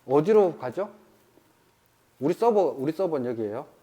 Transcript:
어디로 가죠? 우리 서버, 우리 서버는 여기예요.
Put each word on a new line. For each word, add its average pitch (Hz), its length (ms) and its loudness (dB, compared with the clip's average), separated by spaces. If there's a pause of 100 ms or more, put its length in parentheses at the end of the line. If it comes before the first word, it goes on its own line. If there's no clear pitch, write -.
어디로 165 520 2
가죠? 175 320 -6 (1300)
우리 151 140 0
서버, 202 420 2
우리 135 160 -4
서버는 156 380 -4
여기예요. 113 360 -6 (160)